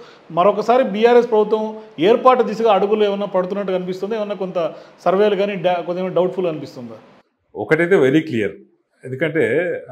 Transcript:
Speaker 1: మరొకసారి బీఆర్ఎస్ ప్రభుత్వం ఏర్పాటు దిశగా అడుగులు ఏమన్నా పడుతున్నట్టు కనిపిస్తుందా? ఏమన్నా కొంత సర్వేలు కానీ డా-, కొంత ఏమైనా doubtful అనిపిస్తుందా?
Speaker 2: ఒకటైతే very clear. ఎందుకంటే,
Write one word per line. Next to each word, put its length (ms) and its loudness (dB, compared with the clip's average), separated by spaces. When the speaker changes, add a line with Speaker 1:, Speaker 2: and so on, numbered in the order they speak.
Speaker 1:
మరొకసారి 520 2
బీఆర్ఎస్ 460 4
ప్రభుత్వం 480 0
ఏర్పాటు 440 4
దిశగా 300 2
అడుగులు 300 2
ఏమన్నా 220 0
పడుతున్నట్టు 460 -4
కనిపిస్తుందా? 440 -4
ఏమన్నా 200 -4
కొంత 380 -6
సర్వేలు 300 2
కానీ 200 -2
డా-, 300 -2
కొంత 140 -6
ఏమైనా 140 -4
doubtful 340 -2
అనిపిస్తుందా? 480 -10
Speaker 2:
ఒకటైతే 400 -2
very 260 2
clear. 300 -4
ఎందుకంటే, 760 -4